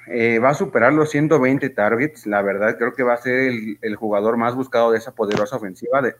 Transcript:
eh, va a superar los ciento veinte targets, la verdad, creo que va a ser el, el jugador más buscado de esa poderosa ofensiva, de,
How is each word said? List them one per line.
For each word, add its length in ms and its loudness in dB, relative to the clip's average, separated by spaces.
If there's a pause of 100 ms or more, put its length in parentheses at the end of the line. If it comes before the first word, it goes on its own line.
(100)
eh, 280 2
va 120 4
a 40 2
superar 380 2
los 180 2
ciento 280 2
veinte 300 2
targets, 580 -2
la 140 0
verdad, 380 0
creo 160 -2
que 80 -4
va 120 2
a 40 -4
ser 220 -2
el, 420 -4
el 140 -4
jugador 420 0
más 160 -2
buscado 360 0
de 80 2
esa 160 -10
poderosa 420 -2
ofensiva, 440 -4
de, 200 -2